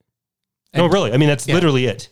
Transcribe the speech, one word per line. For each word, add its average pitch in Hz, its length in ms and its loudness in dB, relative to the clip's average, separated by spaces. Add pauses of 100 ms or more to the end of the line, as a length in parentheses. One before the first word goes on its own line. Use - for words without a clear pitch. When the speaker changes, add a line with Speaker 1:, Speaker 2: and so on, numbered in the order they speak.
(760)
Speaker 1:
No, 170 100 2
Speaker 2:
And 165 80 2
Speaker 1:
really. 180 200 0
I 120 40 0
mean, 151 140 4
that's 143 180 -4
Speaker 2:
Yeah. 147 60 0
Speaker 1:
literally 143 320 0
it. - 260 -8